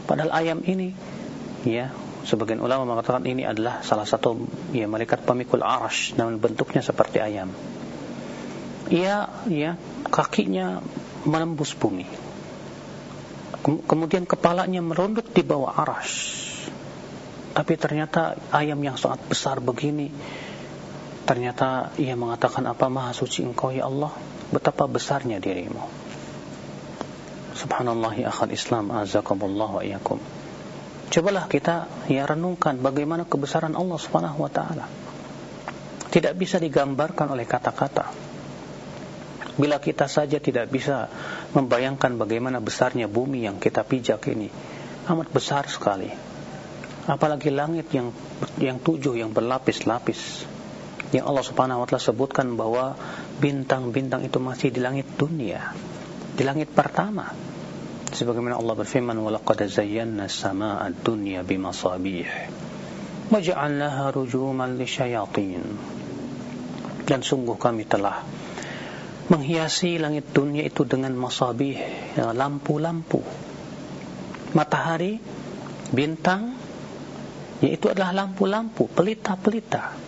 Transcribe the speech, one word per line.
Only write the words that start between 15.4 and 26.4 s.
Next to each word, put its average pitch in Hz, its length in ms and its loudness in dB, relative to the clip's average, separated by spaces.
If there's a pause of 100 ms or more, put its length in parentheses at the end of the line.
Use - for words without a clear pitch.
bawah 143 240 2
arash. - 640 -2 (1200)
Tapi 156 240 2
ternyata 160 560 2 (160)
ayam 147 320 4
yang 139 160 0
sangat 127 320 0
besar 135 320 0
begini, 143 480 0 (1120)
ternyata 123 720 2
ia 127 240 0
mengatakan, 120 480 2
"Apa 127 240 2
maha 127 240 -2
suci 135 320 -2
engkau 131 240 0
ya 131 160 0
Allah, 143 240 0 (400)
betapa - 400 4
besarnya 120 480 0
dirimu." - 640 -4 (1500)